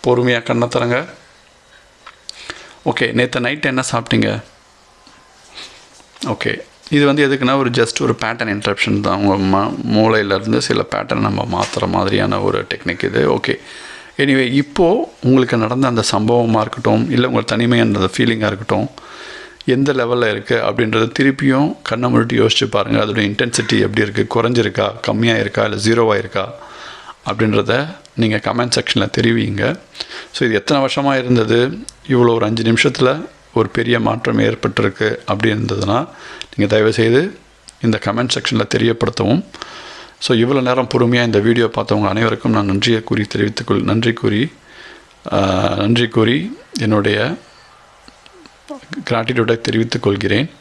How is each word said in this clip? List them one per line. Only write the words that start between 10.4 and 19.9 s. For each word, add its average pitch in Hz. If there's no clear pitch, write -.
சில 113
பேட்டர்ன் -
நம்ம 101
மாத்துற 101
மாதிரியான 98
ஒரு 98
டெக்னிக் -
இது. -
ஓகே, -
anyway, 135
இப்போ 143
உங்களுக்கு 127
நடந்த 123
அந்த 117
சம்பவமா 110
இருக்கட்டும், 110
இல்ல 123
உங்க 113
தனிமையான 113
அந்த 92
ஃபீலிங்கா 110
இருக்கட்டும், 107
எந்த 135